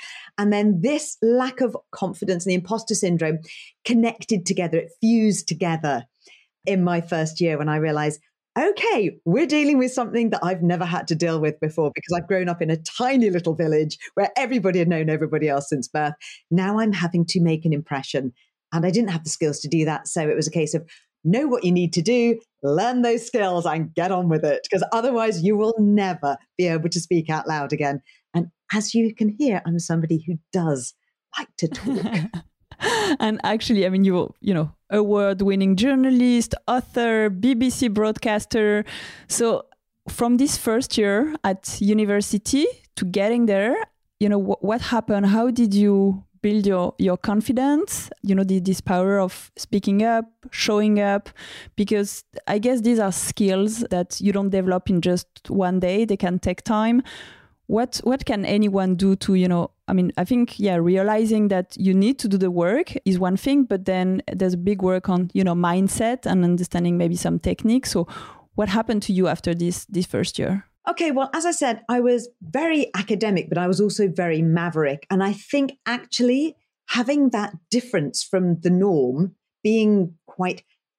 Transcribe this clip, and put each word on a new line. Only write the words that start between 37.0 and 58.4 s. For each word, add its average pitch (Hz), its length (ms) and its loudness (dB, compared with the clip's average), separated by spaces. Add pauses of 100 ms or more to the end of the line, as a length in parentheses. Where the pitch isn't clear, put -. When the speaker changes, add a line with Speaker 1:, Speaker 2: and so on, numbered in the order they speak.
Speaker 2:
B 202 240 0
B 247 160 2
C 247 200 0
broadcaster. 208 960 0 (420)
So 226 380 0 (420)
from 240 300 2
this 277 200 2
first 233 400 -2
year 220 460 2
at - 380 -4
university 208 840 2 (300)
to - 80 -4
getting 220 440 0
there, 208 280 2 (460)
you 208 80 2
know, 202 100 2
wh-, 196 240 -2
what 220 180 0
happened? 220 440 0
How 220 260 4
did 233 220 2
you 196 500 4 (180)
build 208 240 2
your, 185 340 0
your 180 180 2
confidence, 262 920 0 (120)
you 196 120 0
know, 190 120 2
the, 190 140 2
this 185 200 -2
power 190 400 0
of - 380 -4
speaking 202 460 0
up, 226 220 2 (260)
showing 208 500 2
up? 202 280 0 (460)
Because 202 480 -2 (240)
I 208 120 0
guess 247 200 0
these 226 200 2
are 196 120 0
skills 202 680 0 (100)
that 180 320 -4
you 196 100 2
don't 196 200 0
develop 185 380 0
in 180 120 2
just 180 260 0 (220)
one 185 320 0
day. 190 240 0
They 208 100 0
can 180 240 -2
take 180 220 -4
time. 226 400 2 (680)
What, 240 360 -2
what 262 220 0
can 202 200 -2